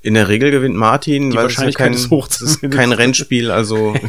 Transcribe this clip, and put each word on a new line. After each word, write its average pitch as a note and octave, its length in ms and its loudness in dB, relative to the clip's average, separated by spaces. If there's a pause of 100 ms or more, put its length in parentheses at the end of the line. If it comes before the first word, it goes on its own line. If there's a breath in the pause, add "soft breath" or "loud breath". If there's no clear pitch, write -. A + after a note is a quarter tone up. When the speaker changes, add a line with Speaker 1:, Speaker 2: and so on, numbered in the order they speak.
Speaker 1:
In A2 140 0
der G#2+ 140 4
Regel B2 240 2
gewinnt C3 240 0
Martin, C#3 540 0
Speaker 2:
Die A#2 60 0
Speaker 1:
weil A#2 100 2
es A#2+ 80 -2
ja - 40 -6
Speaker 2:
Wahrscheinlichkeit C3+ 300 0
Speaker 1:
kein, B2 60 0
Speaker 2:
ist B2 160 -4
hoch, C#3+ 200 0
Speaker 1:
es - 100 -6
ist C3+ 220 -4
Speaker 2:
dass C#3+ 80 -4
Speaker 1:
kein B2+ 220 2
Rennspiel, A#2+ 580 0
also G#2+ 440 -2 (140)